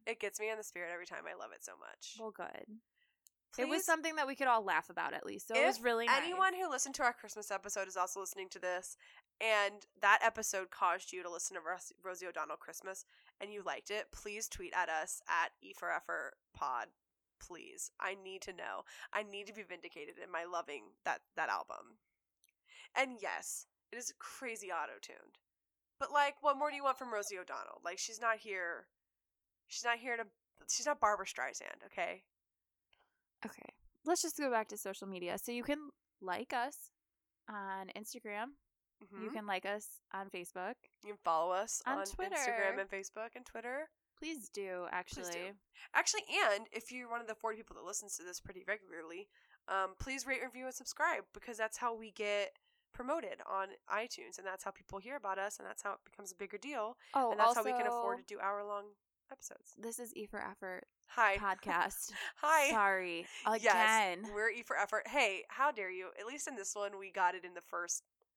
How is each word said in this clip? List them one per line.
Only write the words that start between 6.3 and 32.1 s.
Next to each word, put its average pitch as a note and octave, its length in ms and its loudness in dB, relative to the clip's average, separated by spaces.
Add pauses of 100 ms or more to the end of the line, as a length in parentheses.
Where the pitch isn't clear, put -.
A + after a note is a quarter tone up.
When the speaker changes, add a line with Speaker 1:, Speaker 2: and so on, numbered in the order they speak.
Speaker 1:
who F4+ 140 0
listened C4+ 280 -2
to D4 60 0
our A#3+ 100 6
Christmas G#3+ 380 -10
episode G3 380 -2
is F#3+ 80 -8
also F#3 240 0
listening F#3+ 300 -6
to F#3 100 -12
this, F3+ 360 -2 (440)
and G#3 440 4 (120)
that G#3 260 8
episode A3 480 2
caused F#3 420 2
you F3+ 120 -8
to F3 40 -6
listen E3+ 260 -6
to F3+ 60 -4
Ros-, F3 400 -6
Rosie F#3 280 -8
O'Donnell D#3 300 -4
Christmas, F#3+ 460 -10 (360)
and G3+ 120 -6
you G#3 100 -8
liked D#3+ 280 -4
it, G#3 220 -4
please G#3+ 360 -6
tweet - 240 -8
at F3 160 2
us D#3+ 380 -4
at E3 340 2
E F#3+ 120 -18
for F3 180 -6
Effort E3 480 -2 (140)
Pod. B2+ 400 -4 (480)
Please. - 580 -10
I F#3+ 160 0
need F#3+ 280 -10
to G3 100 -8
know. C3+ 320 -6 (280)
I G#3 120 0
need G3+ 240 -8
to A3 60 -14
be G#3+ 80 -10
vindicated E3 560 -12
in - 120 -12
my E3+ 140 -2
loving D3 500 -6 (100)
that, C#3+ 180 0 (140)
that D#3 120 2
album. G2+ 500 -4 (960)
And B3+ 260 2
yes, A#2 460 -6 (240)
it A3+ 60 -10
is A#3+ 220 -6
crazy A3 520 -8
auto-tuned. - 680 -6 (600)
But, C#4 140 -4
like, C#4+ 300 4
what C#4+ 160 4
more D4 120 4
do C#4+ 60 -4
you C#4+ 80 -4
want C4 140 4
from B3 140 -6
Rosie G3+ 260 -2
O'Donnell? C#3 440 -8
Like, F3+ 160 -4
she's A3 220 -6
not A3+ 180 4
here, F#3 500 -4 (800)
she's - 180 -6
not A#3 140 4
here A#3 200 -2
to, A3 80 -4 (420)
she's - 180 0
not D4 140 2
Barbra G#3 260 6
Streisand, - 600 -6
okay? F#3 380 -4 (1200)